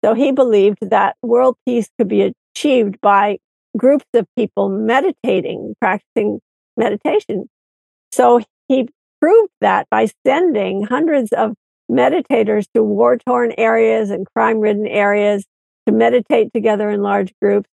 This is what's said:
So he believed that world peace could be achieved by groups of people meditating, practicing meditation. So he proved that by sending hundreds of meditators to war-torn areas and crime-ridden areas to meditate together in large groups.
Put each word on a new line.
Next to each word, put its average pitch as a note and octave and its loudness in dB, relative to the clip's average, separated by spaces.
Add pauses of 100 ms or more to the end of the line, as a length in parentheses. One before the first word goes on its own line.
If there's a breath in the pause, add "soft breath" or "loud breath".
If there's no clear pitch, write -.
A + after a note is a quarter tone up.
So A3 2
he C4+ 0
believed G#3+ 2
that G3 0
world B3 0
peace A#3+ -2
could G#3+ 0
be G3 0 (220)
achieved A#3 0
by G3+ 2 (380)
groups C4+ 2
of G#3+ 0 (100)
people G3+ -4
meditating, A3 -2
practicing G#3 -4 (380)
meditation. A3 -4 (640)
So A#3+ 4 (260)
he C4 0 (320)
proved G4+ 4 (100)
that G3 0
by A3 0 (160)
sending A3 0
hundreds C#4 -2
of A3 -2 (380)
meditators A#3+ 0 (100)
to A3 2
war-torn A#3+ 0
areas A3+ 0
and G3 -8
crime-ridden G#3+ 0
areas G3+ 0 (400)
to G#3+ 2
meditate A#3 0
together G#3 -2
in G#3 -4
large G3+ -2
groups. G3+ 0 (100)